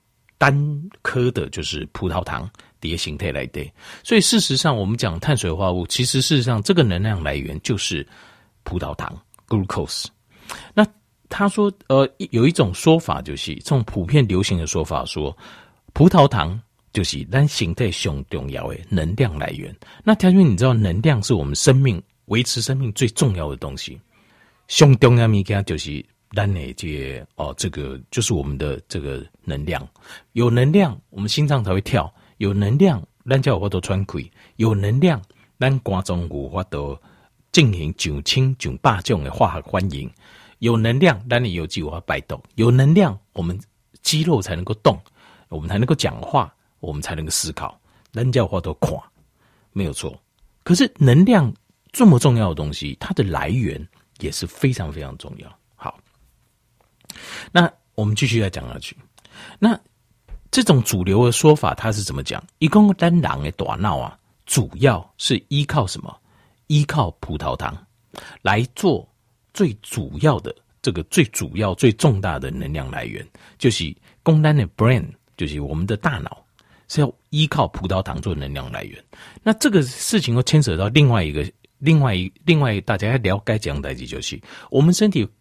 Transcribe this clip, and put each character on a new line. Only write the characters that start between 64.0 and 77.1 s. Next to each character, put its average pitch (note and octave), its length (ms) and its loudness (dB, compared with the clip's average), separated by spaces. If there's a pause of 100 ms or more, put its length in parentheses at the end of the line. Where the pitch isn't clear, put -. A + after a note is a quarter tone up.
主 - 300 0
要 G#2 420 0
是 - 300 -2
依 C#3+ 180 -2
靠 B2 220 0
什 - 120 -10
么？ - 160 -16 (520)
依 D3 180 4
靠 A#2+ 340 -2
葡 D#2 180 -8
萄 C#2 180 -4
糖 - 200 -8 (640)
来 G2+ 200 2 (140)
做 D3 300 0 (480)
最 D3+ 280 0
主 D2 400 -8
要 C3+ 180 2
的， - 160 -12 (260)
这 - 120 -2
个 F2 100 -6
最 - 220 2
主 - 320 -8
要、 G2 180 -2
最 B2 160 4
重 G#2+ 300 2
大 E2 180 -4
的 C2 100 -8
能 C2 220 -8
量 C2+ 180 -6
来 - 160 -10
源， - 200 -12 (320)
就 B2+ 120 2
是 E2 240 -4 (300)
说 D#3 180 4
咱 D3+ 140 4
的 B2 100 2 (120)
brain， A2+ 280 2 (300)
就 F2 100 -6
是 D2 140 -6
我 C#2+ 140 -6
们 E2 120 -4
的 G#2 120 -4
大 C3 220 -2
脑 - 260 -14 (420)
是 - 140 -2
要 C#3 120 0 (160)